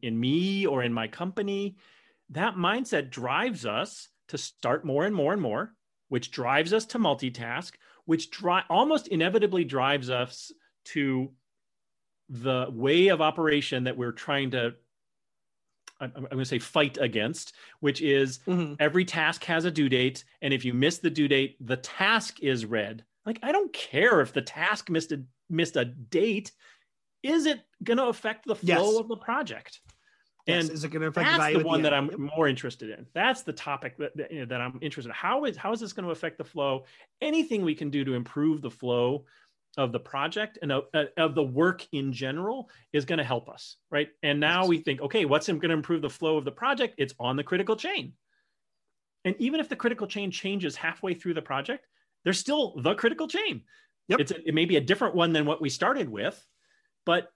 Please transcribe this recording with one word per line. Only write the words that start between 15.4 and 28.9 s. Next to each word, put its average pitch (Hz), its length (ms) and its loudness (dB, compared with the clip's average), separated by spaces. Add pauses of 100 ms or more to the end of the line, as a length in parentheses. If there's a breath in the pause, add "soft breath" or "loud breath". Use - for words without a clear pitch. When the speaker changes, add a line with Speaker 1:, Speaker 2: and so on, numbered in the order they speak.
Speaker 1:
I'm, 127 160 -8
I'm 131 80 -10
gonna 131 200 -4
say 127 140 -2
fight 147 420 0
against, 120 540 -2 (240 loud breath)
which 143 220 0
is 139 460 2
Speaker 2:
Mm-hmm. 170 340 0
Speaker 1:
every 156 240 4
task 165 400 0
has 165 220 0
a 180 40 2
due 147 180 2
date. 131 360 2 (160 soft breath)
And 139 120 0
if 123 120 0
you 123 100 0
miss 147 240 2
the 170 120 0
due 143 180 2
date, 135 360 4
the 123 120 -2
task - 640 0
is 127 240 0
red. 110 400 -4 (200)
Like, 226 180 -6
I 262 100 0
don't 381 200 0
care 185 480 4
if 127 120 0
the 135 100 -2
task 180 480 -2
missed 160 220 0
a, 139 100 -6 (260)
missed 165 280 0
a 123 80 4
date. 185 680 -2 (720 soft breath)
Is 302 240 2
it 285 140 0 (240)
gonna 240 220 2
affect 220 400 -4
the 226 100 -2
flow 180 360 4